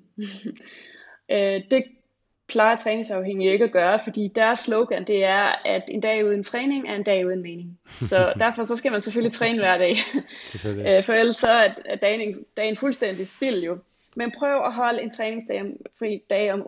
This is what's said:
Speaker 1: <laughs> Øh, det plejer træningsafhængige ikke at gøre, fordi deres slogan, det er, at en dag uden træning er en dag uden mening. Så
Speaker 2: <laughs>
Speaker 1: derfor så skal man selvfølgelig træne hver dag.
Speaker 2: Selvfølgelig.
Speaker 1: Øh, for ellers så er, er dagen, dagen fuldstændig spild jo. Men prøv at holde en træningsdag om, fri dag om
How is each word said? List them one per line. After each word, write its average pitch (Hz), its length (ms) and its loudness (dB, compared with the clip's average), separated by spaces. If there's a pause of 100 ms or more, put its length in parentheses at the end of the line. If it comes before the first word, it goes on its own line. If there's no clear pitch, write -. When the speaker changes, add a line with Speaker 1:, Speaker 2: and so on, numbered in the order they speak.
(160)
Speaker 1:
<laughs> 208 60 -10 (1080)
Øh, 196 300 2 (100)
det 262 140 4 (640)
plejer 226 280 4
træningsafhængige 196 760 -2
ikke 202 120 4
at 220 80 0
gøre, 185 320 4
fordi 214 300 -4
deres 226 240 2
slogan, 220 480 0
det 202 180 2
er, 196 420 2
at 190 220 0
en 208 120 -6
dag 220 260 2
uden 202 180 0
træning 269 440 -2
er 208 60 -6
en 202 80 -4
dag 190 240 2
uden 185 160 -2
mening. 175 360 -14 (100)
Så 185 440 2
Speaker 2:
<laughs> - 60 -4
Speaker 1:
derfor 233 240 0
så 233 140 -4
skal 247 160 -2
man 208 80 -2
selvfølgelig 226 320 -2
træne 233 260 0
hver 185 200 4
dag. 180 180 4 (500)
Speaker 2:
Selvfølgelig. 104 440 -6
Speaker 1:
Øh, 196 140 6
for 233 80 -2
ellers 226 240 4
så 240 120 2
er, 220 240 6 (120)
er - 120 -4
dagen, 208 480 -2 (120)
dagen 220 200 -2
fuldstændig 208 500 -2
spild 226 380 -4
jo. 175 140 -4 (380)
Men 240 220 -4
prøv 285 280 0
at 233 80 -4
holde 240 280 0
en 226 80 -8
træningsdag 220 500 -6
om, 202 120 -6 (260)
fri 214 320 -4
dag 202 220 2
om 196 160 -4